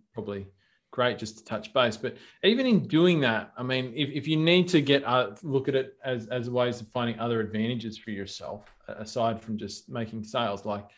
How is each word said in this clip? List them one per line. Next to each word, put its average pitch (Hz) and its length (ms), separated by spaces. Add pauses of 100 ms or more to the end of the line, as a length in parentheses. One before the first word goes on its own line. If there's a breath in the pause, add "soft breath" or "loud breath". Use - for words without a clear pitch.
(140)
probably 101 320 (460)
great 123 260
just 107 200
to - 60
touch - 280
base. 120 240
But 120 200 (280 loud breath)
even 240 200
in 190 220
doing 165 360
that, 113 360
I 123 60
mean, 127 320
if, 147 140
if 139 180
you 156 80
need 175 320
to 175 120
get, 139 240
uh, 123 280 (100)
look 135 240
at 135 80
it 131 300
as, 123 240
as 123 200
ways 123 320
of 107 80
finding 117 300
other 117 220
advantages 110 580
for 110 140
yourself, 98 600 (140)
a-, - 160
aside 113 400
from 107 160
just 104 300
making 113 340
sales, 107 420
like, 104 220 (120)